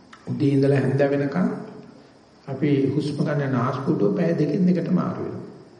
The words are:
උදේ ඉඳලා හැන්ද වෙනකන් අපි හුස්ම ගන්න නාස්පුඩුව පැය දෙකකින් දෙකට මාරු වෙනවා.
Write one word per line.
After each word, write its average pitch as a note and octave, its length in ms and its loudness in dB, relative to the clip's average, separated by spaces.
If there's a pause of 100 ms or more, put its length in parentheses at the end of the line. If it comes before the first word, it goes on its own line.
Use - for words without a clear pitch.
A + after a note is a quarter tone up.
(240)
උදේ B2+ 240 0
ඉඳලා C#3 320 4
හැන්ද C#3 220 0
වෙනකන් C#3+ 480 0 (960)
අපි C#3+ 240 -2 (160)
හුස්ම D3+ 320 -2
ගන්න C#3+ 340 -2
නාස්පුඩුව D3+ 640 0
පැය E3+ 180 2
දෙකකින් F3+ 300 0
දෙකට F3 260 2
මාරු C#3 300 0
වෙනවා. - 240 -8 (360)